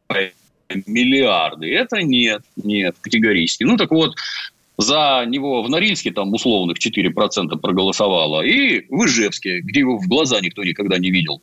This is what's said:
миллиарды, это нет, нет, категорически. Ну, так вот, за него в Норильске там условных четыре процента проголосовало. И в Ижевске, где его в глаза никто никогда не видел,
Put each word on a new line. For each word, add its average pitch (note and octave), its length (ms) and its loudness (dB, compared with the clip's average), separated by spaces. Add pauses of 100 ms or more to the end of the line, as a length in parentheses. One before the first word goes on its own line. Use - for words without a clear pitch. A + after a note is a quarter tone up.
(880)
миллиарды, G#2+ 880 2
это A3+ 260 -2
нет, B2 420 2 (140)
нет, G2+ 440 -2
категорически. A2 640 0
Ну, A3+ 120 4
так G#3+ 140 0
вот, D#3+ 240 2 (640)
за C3+ 480 2
него C3 360 -2
в A2+ 60 -4
Норильске F3 420 0
там G2 220 -2
условных G2+ 460 0
четыре F#2+ 320 0
процента F#2+ 460 -2
проголосовало. F#2 840 0
И G3+ 480 0
в E3+ 160 0
Ижевске, G2+ 560 0
где F#2+ 200 0
его B2+ 180 2
в F#2 100 -4
глаза B2+ 320 2
никто F#2+ 240 -6
никогда F#2+ 320 -2
не F#2 140 0
видел, E2 320 0